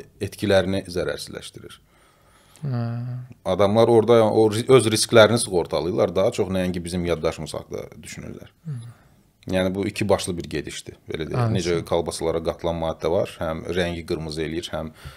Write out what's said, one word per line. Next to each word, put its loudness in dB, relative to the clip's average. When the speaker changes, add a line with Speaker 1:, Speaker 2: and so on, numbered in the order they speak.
Speaker 1:
etkilərini 0
zərərsizləşdirir. -8
Speaker 2:
Hə. -4
Speaker 1:
Adamlar 4
orada, 8
yəni, 4
o 6
ri-, 0
öz 8
risklərini 6
sığortalayırlar. 0
Daha 2
çox -2
nəinki -2
bizim -4
yaddaşımız -4
haqqında -10
düşünürlər. -16
Speaker 2:
Hı. -10
Speaker 1:
Yəni, 0
bu -2
iki -4
başlı 0
bir -10
gedişdir, -10
belə -8
deyək. -6
Speaker 2:
Hə, 0
Speaker 1:
Necə 0
Speaker 2:
sən- -2
Speaker 1:
kalbasalara -2
qatılan -4
maddə -4
var, -2
həm -6
rəngi -4
qırmızı -6
eləyir, -6
həm, -8